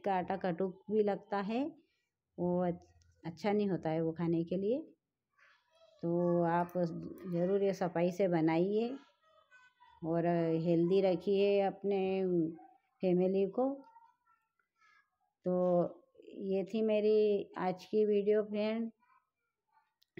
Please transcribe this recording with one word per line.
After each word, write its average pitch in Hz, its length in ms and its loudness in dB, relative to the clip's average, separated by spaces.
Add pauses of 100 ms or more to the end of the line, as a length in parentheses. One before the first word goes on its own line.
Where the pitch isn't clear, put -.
का 196 100 0
आटा 185 220 -2
कटुक 185 540 -4
भी 214 120 2
लगता 202 360 -4
है, 226 260 -4 (760)
वो 175 240 0
अच-, 175 220 -4 (400)
अच्छा 175 280 -6
नहीं 208 180 0
होता 160 200 -4
है 160 120 -2
वो 165 100 -2
खाने 170 320 -2
के 180 120 -4
लिए। 208 220 -2 (1200)
तो 175 400 2
आप 170 300 0 (600)
ज़रूर 180 300 0
ये 196 100 2
सफाई 175 380 -2
से 185 180 0
बनाइए 175 640 0 (1120)
और 165 220 0 (340)
हेल्दी 170 400 4
रखिए 196 600 2
अपने 196 380 -2 (1040)
फैमिली 185 440 2
को। 240 220 -2 (1800)
तो 180 540 2 (400)
ये 190 260 -2
थी 220 180 -4
मेरी 214 760 2
आज 180 260 -4
की 214 200 0
वीडियो 208 380 2
फ्रेंड, 214 480 -4 (1300)